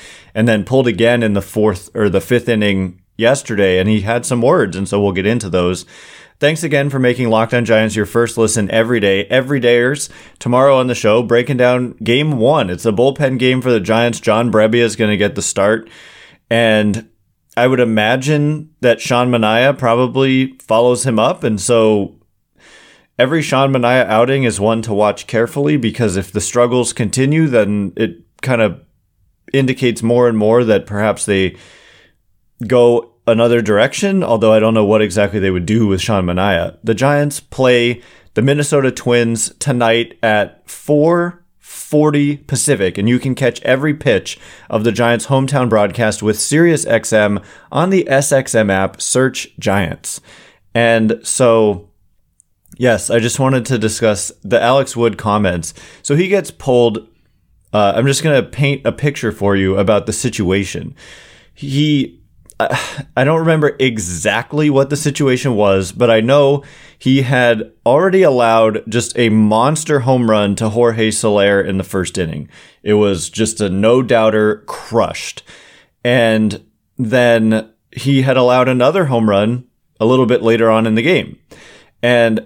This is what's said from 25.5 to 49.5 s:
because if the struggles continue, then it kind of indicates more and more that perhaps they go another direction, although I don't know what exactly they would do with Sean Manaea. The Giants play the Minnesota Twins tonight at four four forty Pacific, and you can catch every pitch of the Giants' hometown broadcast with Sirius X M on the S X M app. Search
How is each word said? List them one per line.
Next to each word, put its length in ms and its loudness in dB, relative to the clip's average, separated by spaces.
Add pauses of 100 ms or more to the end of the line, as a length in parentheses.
because 400 -2
if 160 -6
the 80 -4
struggles 540 0
continue, 540 0
then 500 -2
it 220 -4 (200)
kind 220 -2
of 180 -2 (720)
indicates 500 0
more 240 2
and 120 0
more 260 2
that 220 0
perhaps 400 -4
they 300 -2 (1120)
go 420 2 (180)
another 360 2
direction, 600 0
although 280 2
I 60 4
don't 160 2
know 100 2
what 180 2
exactly 360 -2
they 120 0
would 160 -4
do 200 0
with 140 -2
Sean 240 -2
Manaea. 580 -2
The 120 -2
Giants 440 -2
play 640 0 (340)
the 80 0
Minnesota 480 0
Twins 680 -2
tonight 640 -2
at 460 -2
four 720 -2 (500)
four 200 2
forty 260 0
Pacific, 600 -2
and 120 -2
you 100 2
can 160 -4
catch 280 -2
every 320 0
pitch 440 -2 (320)
of 140 -2
the 80 0
Giants' 340 0
hometown 420 0
broadcast 540 0
with 160 0
Sirius 480 0
X 260 -2
M 280 2 (300)
on 200 0
the 180 2
S 240 0
X 220 0
M 160 2
app. 320 -2
Search 460 -2 (100)